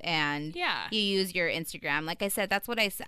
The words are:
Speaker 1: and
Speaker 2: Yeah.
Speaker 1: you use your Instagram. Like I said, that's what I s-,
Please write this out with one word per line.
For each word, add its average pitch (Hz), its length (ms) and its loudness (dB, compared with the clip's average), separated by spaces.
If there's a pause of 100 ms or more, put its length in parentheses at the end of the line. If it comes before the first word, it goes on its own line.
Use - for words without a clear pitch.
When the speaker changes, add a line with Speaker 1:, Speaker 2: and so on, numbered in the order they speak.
Speaker 1:
and 151 500 0
Speaker 2:
Yeah. 220 340 -2
Speaker 1:
you 214 120 2
use 190 340 2
your 170 140 2
Instagram. 151 560 -2
Like 170 160 -4
I 202 80 2
said, 196 200 0
that's 196 160 2
what 233 140 -2
I 214 60 6
s-, 196 220 -4